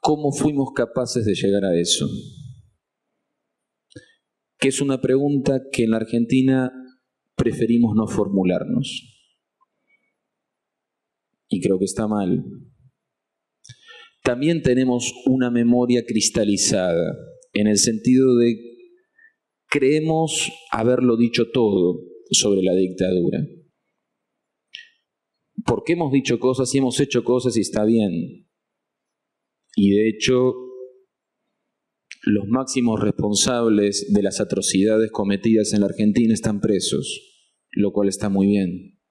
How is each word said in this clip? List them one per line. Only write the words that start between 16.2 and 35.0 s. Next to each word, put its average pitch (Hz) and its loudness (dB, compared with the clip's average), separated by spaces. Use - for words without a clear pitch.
en 107 0
el 104 2
sentido 127 2
de 120 2
creemos 156 0
haberlo 120 2
dicho 117 0
todo 92 2
sobre 98 2
la 92 0
dictadura. 92 0
Porque 120 -2
hemos 165 -2
dicho 131 0
cosas 127 -2
y 139 2
hemos 127 -2
hecho 135 0
cosas 123 0
y 110 0
está 107 -2
bien. 104 0
Y 101 4
de 110 4
hecho, 127 0
los 101 0
máximos 120 0
responsables 104 0
de 101 4
las 98 -2
atrocidades 107 0